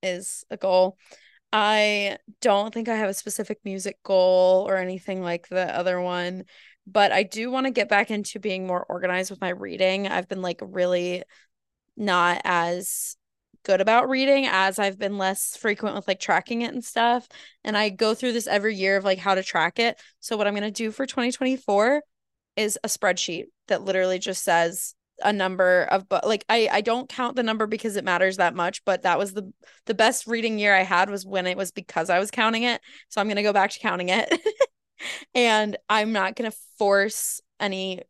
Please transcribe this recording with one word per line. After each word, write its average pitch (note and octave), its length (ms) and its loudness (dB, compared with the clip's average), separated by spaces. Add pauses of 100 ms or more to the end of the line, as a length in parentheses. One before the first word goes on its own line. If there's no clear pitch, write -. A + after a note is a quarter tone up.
is F#3 460 -6
a - 80 -10
goal. F#3 400 2 (560)
I G#3 640 2 (220)
don't G#3+ 340 2
think A#3 140 -6
I A#3 80 -2
have G#3+ 140 -2
a G3 40 -4
specific G#3 520 -8
music F#3+ 380 -8
goal F#3 680 4
or F#3+ 80 2
anything F#3 440 -6
like F3 280 -6
the F#3 260 -2
other F3+ 240 -2
one, F3+ 460 -4 (420)
but G3+ 240 4
I F#3+ 120 2
do A3+ 280 -6
wanna C4 200 -2
get A3 180 -2
back G3+ 200 2
into G#3 300 -6
being F#3+ 260 -4
more F3+ 220 -2
organized F3+ 440 -4
with F#3 100 -12
my F#3+ 80 -4
reading. F#3+ 580 -2
I've F3+ 220 -4
been, G3 120 -6
like, F3 220 -6
really F3+ 600 -2 (760)
not F3+ 480 2
as F3 720 -2 (460)
good F#3+ 180 2
about A3+ 280 4
reading C4+ 380 2
as F#3+ 320 0
I've G3 180 -2
been G3+ 200 -4
less F#3+ 400 -2
frequent G#3 380 -4
with, G3+ 120 -8
like, F#3+ 120 -2
tracking G3+ 440 0
it A#3 100 -6
and B3 100 -8
stuff. A#3+ 440 0 (360)
And G#3+ 140 -2
I G#3 120 2
go A3 260 0
through B3 160 -2
this A3+ 160 -2
every G#3 280 0
year F#3+ 220 2
of, F#3+ 60 -2
like, F#3+ 160 2
how F#3+ 160 2
to F#3+ 80 -2
track E3+ 340 0
it. A#3 220 0 (220)
So - 160 -6
what G#3 100 2
I'm G3+ 80 0
gonna G#3 160 -4
do A3 200 -6
for C4 140 -6
twenty B3+ 280 -2
twenty-four C4 680 2 (540)
is G#3+ 280 -2
a - 40 -4
spreadsheet F3+ 600 -2 (200)
that G3 160 0
literally F#3 360 0
just F#3+ 240 -6
says E3+ 520 0 (280)
a G#3 80 2
number F#3 600 2
of G3 180 0
bu-, - 140 2
like, G#3+ 260 0
I, A3 220 4
I G#3+ 100 2
don't A#3 260 -2
count B3 280 -4
the B3 80 0
number A3 240 0
because G#3+ 280 -4
it G3 80 -4
matters F#3 340 2
that F3 180 2
much, F3+ 300 -4
but F#3 180 0
that F3 160 2
was G3 140 -4
the, G3 200 -10 (320)
the A3+ 80 -4
best A3 320 2
reading A3+ 320 -2
year G#3 180 4
I F#3 60 6
had F#3 300 2
was F#3+ 160 -8
when F#3+ 180 -2
it F3+ 100 -2
was F#3 160 -6
because E3+ 380 -6
I F3 80 4
was G3 140 -2
counting A3+ 320 0
it. A#3+ 180 -2 (280)
So G#3+ 120 -2
I'm G3+ 60 0
gonna G#3 160 -2
go G#3 100 2
back G3 180 4
to - 80 -14
counting F3+ 300 -4
it. G#3 240 2 (120)
<laughs> A4 60 0 (840)
And G#3+ 440 2 (120)
I'm G#3+ 220 2
not F#3+ 240 0
gonna A3+ 180 -6 (240)
force G3+ 640 0 (180)
any F#3+ 500 -6